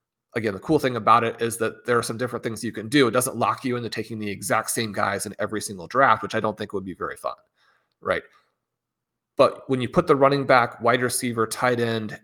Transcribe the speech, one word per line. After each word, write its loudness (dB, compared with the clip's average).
Again, -2
the -10
cool 2
thing 0
about 4
it -4
is -2
that -4
there 2
are 2
some -6
different -6
things -6
you -4
can -10
do. 4
It 0
doesn't 0
lock 0
you -2
into -6
taking -8
the -6
exact -2
same -4
guys -2
in -10
every -4
single -10
draft, 4
which -6
I -2
don't -2
think -8
would -6
be -8
very -8
fun, -8
right? -2
But 2
when 0
you -4
put 0
the 6
running 4
back, 4
wide 2
receiver, -2
tight 0
end, -2